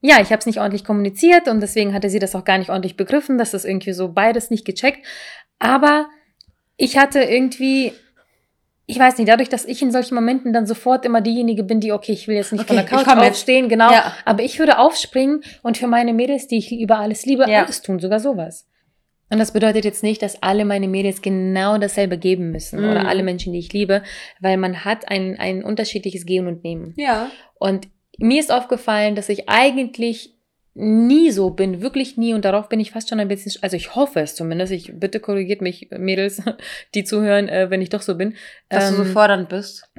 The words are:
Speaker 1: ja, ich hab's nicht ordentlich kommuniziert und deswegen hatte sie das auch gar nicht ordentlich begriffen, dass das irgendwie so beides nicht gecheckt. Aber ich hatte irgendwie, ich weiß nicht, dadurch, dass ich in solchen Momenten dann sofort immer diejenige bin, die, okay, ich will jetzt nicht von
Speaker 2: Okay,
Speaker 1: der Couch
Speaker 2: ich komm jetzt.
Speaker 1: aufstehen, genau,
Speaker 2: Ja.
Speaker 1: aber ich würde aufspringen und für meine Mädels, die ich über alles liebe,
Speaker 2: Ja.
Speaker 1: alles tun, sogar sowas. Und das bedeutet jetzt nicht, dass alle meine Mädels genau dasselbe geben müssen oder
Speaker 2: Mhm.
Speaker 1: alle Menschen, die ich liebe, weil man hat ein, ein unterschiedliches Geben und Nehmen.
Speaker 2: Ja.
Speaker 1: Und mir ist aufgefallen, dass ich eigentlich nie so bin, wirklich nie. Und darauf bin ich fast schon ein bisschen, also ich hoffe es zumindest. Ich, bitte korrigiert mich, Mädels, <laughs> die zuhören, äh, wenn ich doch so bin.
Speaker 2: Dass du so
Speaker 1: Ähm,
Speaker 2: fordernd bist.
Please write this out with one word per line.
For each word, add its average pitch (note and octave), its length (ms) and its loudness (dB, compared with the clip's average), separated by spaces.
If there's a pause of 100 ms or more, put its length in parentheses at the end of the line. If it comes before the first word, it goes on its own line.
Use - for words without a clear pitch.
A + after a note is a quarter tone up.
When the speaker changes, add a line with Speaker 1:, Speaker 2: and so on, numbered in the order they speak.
Speaker 1:
ja, C4+ 200 6
ich G3 100 0
hab's A3 160 0
nicht A3 140 -2
ordentlich G3+ 240 -4
kommuniziert B3 640 4
und A3 120 2
deswegen G3+ 320 -2
hatte G3 180 -2
sie G3 100 0
das F#3+ 160 -4
auch F#3 80 -8
gar F#3+ 140 2
nicht F#3 120 -4
ordentlich F#3 260 -4
begriffen, C4+ 420 0
dass A3+ 120 0
das F#3+ 140 -6
irgendwie F#3+ 280 -4
so F3+ 200 -4
beides A3+ 380 0
nicht A3 140 -4
gecheckt. B3+ 400 -4 (540)
Aber D4 480 4 (720)
ich B3+ 200 0
hatte C#4 260 4
irgendwie, B3+ 680 0 (960)
ich A3+ 120 -8
weiß B3+ 200 6
nicht, A3 100 2
dadurch, A#3 200 4
dass A#3 160 -6
ich - 180 -6
in C4 80 2
solchen B3 240 -2
Momenten A#3+ 380 0
dann A3+ 120 2
sofort B3+ 400 0
immer A#3 160 2
diejenige A3+ 440 0
bin, A3 160 0
die, G#3+ 120 -2
okay, G#3 200 -4
ich G#3 160 -6
will G#3+ 80 0
jetzt G3+ 160 -4
nicht G#3+ 140 -2
von A#3 100 2
Speaker 2:
Okay, F#3+ 100 2
Speaker 1:
der B3+ 100 0
Couch C4+ 60 4
Speaker 2:
ich C4 100 6
komm A#3+ 100 8
jetzt. A#3+ 100 8
Speaker 1:
aufstehen, B3+ 360 2
genau, A3+ 220 6
Speaker 2:
Ja. A3+ 240 6 (100)
Speaker 1:
aber A3+ 200 0
ich - 160 -6
würde C#4+ 180 6
aufspringen C#4+ 640 2 (200)
und A#3 140 -2
für B3 120 -4
meine A#3+ 260 2
Mädels, C4+ 320 0
die A3+ 120 0
ich G#3 140 -6
über A3+ 260 2
alles G#3+ 280 -6
liebe, C4 240 2
Speaker 2:
Ja. G#3 140 4
Speaker 1:
alles - 180 -10
tun, F#3+ 160 -4
sogar F#3+ 220 -2
sowas. G3 480 -6 (600)
Und G#3+ 100 0
das A3 140 0
bedeutet G#3+ 320 2
jetzt G#3 200 -4
nicht, G#3+ 180 -2
dass G3+ 180 -8
alle G3+ 240 0
meine G3+ 220 -2
Mädels G3 340 -2
genau F#3+ 580 -2
dasselbe G3 380 -2
geben F3+ 360 -2
müssen - 260 -10 (100)
oder G#3 120 2
Speaker 2:
Mhm. G3 80 -2
Speaker 1:
alle F#3+ 160 0
Menschen, F3+ 280 -6
die F3 60 -6
ich E3 140 -12
liebe, G3+ 300 0 (380)
weil F#3+ 160 0
man F#3 280 -4
hat A3 260 -6
ein, F#3+ 300 -4
ein F#3 240 -6
unterschiedliches G3 640 -6
Geben F#3 200 -2
und E3+ 160 -8
Nehmen. E3 340 -12
Speaker 2:
Ja. B3 320 -2 (300)
Speaker 1:
Und F#3+ 300 -2 (300)
mir A#3+ 220 4
ist D4+ 120 -2
aufgefallen, A3 640 0
dass G3+ 120 -8
ich G#3 200 -4
eigentlich A#3 840 0 (420)
nie A#3+ 580 6
so F#3+ 180 0
bin, F#3 320 -2
wirklich C4 340 -4
nie. A3+ 180 0
Und G#3 100 -2
darauf G#3 240 0
bin A3 120 0
ich G#3+ 120 -4
fast A3+ 160 -10
schon A3+ 100 -4
ein G3+ 100 -2
bisschen, G3+ 240 -6 (100)
also F#3 140 -4
ich - 200 -10
hoffe C#4 240 0
es D3+ 160 -4
zumindest. E3+ 360 -4
Ich, F3 260 -10
bitte G3 220 -4
korrigiert G3 400 -4
mich, F3+ 300 -8
Mädels, F#3+ 500 -4 (260)
<laughs> - 280 -18
die G3+ 100 -2
zuhören, G3+ 440 0
äh, F#3 200 0
wenn F#3+ 140 -2
ich F3 60 -6
doch G3+ 140 -6
so F#3 140 -4
bin. G3+ 180 -4 (340)
Speaker 2:
Dass G3 220 2
du G3 60 0
so G3 60 2
Speaker 1:
Ähm, F#3+ 100 0
Speaker 2:
fordernd G3+ 360 4
bist. - 400 -12 (100)